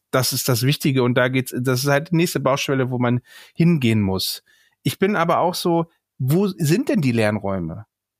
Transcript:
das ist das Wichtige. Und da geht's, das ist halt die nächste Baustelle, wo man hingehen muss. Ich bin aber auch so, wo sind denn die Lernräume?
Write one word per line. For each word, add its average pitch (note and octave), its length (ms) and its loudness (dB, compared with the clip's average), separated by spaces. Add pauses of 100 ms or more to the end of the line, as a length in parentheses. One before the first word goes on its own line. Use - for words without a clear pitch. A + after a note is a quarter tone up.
(120)
das B2+ 200 0
ist B2+ 160 -4
das A#2+ 140 0
Wichtige. C3+ 400 0
Und B2 120 2
da B2+ 120 4
geht's, C3 320 -2
das B2+ 220 0
ist C#3+ 100 -2
halt C#3+ 220 0
die E3+ 40 2
nächste E3 220 0
Baustelle, C3+ 520 0
wo B2 80 -4
man B2 220 0 (320)
hingehen C3+ 480 2
muss. F#2+ 440 -2 (380)
Ich - 180 -4
bin G3+ 160 0
aber E3 220 2
auch E3+ 160 0
so, E3+ 320 0 (320)
wo D#3 280 2
sind F3 420 0
denn C4 120 0
die C3 120 2
Lernräume? G#2 720 -2 (340)